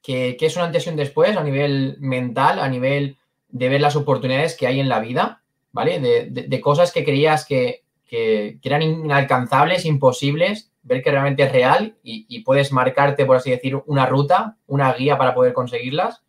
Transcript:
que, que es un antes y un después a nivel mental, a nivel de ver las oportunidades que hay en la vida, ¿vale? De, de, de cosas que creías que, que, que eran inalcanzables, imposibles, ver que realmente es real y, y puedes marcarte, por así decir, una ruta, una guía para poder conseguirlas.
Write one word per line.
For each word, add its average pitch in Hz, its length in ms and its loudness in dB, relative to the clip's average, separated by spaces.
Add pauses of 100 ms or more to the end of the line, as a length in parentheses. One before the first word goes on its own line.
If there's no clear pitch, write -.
que, 127 340 -4
que 156 100 0
es 156 100 -2
un 175 60 -2
antes 165 220 -2
y 180 40 -6
un 160 80 -6
después 156 400 2
a 165 60 -2
nivel 139 580 0
mental, 127 580 0
a 135 80 -2
nivel 135 500 -2 (300)
de 127 220 -2
ver 139 100 0
las 143 160 2
oportunidades 131 640 -2
que 127 100 -2
hay 135 140 0
en 135 80 0
la 113 100 0
vida, 127 440 -4 (280)
¿vale? 165 300 -2
De, 123 280 0
de, 143 140 -8
de 131 180 -4
cosas - 300 2
que 151 140 -2
creías 151 400 2
que, 123 400 -2 (200)
que, 110 560 -2
que - 60 -8
eran 151 140 0
inalcanzables, 147 1040 0
imposibles, 147 880 0 (100)
ver 131 180 -2
que 151 100 0
realmente 139 320 2
es 127 100 0
real 131 500 2
y, 110 240 -12
y 120 140 -14
puedes 139 320 2
marcarte, 131 520 2
por 131 120 6
así 127 120 -2
decir, 131 360 -2
una 139 200 2
ruta, 147 520 0 (100)
una 139 240 0
guía 135 260 0
para 131 160 0
poder 127 200 2
conseguirlas. 127 760 -4